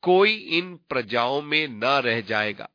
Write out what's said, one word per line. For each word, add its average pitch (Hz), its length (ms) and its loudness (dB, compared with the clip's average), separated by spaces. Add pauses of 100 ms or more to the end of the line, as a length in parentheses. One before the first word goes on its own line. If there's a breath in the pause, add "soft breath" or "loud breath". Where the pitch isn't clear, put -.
कोई 196 340 4
इन 175 400 -4
प्रजाओं 123 640 -2
में 151 260 -2
न 113 160 -6
रह 123 360 2
जाएगा। 107 540 -4